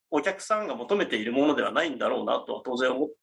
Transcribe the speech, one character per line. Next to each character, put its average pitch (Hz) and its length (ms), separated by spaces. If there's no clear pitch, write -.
お 147 120
客 190 200
さ 214 180
ん 208 80
が 131 80
求 120 200
め 190 100
て - 120
い 107 80
る 120 80
も 139 120
の 147 100
で 123 60
は 104 100
な 135 120
い 160 80
ん 120 80
だ 107 100
ろ 127 140
う - 20
な 120 140
と 143 160
は 123 100
当 127 120
然 127 140
思 135 140
っ 147 40